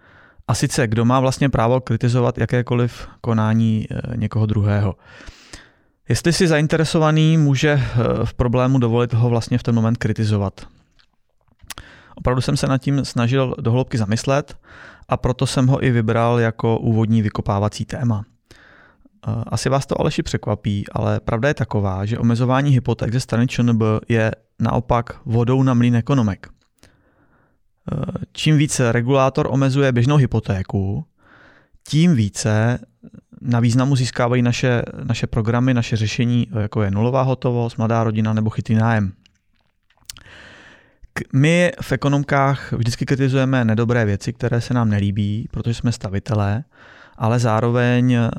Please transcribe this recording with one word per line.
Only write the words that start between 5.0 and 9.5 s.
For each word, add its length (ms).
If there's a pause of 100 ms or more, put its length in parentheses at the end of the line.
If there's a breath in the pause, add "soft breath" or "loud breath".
Jestli 240
si 160
zainteresovaný 920
může, 320
eh, 540
v 100
problému 440
dovolit 340
ho 180
vlastně 280